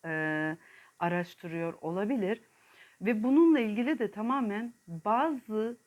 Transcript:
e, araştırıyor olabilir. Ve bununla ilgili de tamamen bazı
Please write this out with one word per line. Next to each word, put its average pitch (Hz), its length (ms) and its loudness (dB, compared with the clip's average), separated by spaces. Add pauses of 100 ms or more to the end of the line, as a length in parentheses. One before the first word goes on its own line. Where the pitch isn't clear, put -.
e, 156 520 -2 (420)
araştırıyor 170 800 -4
olabilir. 202 600 -2 (600)
Ve 214 220 0
bununla 302 360 6
ilgili 233 400 0
de 208 120 -2
tamamen 233 600 -2 (140)
bazı 226 1000 -2